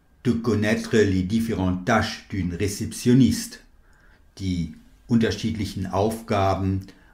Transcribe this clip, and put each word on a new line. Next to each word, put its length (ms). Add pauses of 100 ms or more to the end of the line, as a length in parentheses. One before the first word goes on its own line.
(240)
„de 100
connaître 640
les 260
différentes 640
tâches 440
d'une 240
réceptionniste“, 1040 (800)
die 380 (320)
unterschiedlichen 800
Aufgaben 960 (320)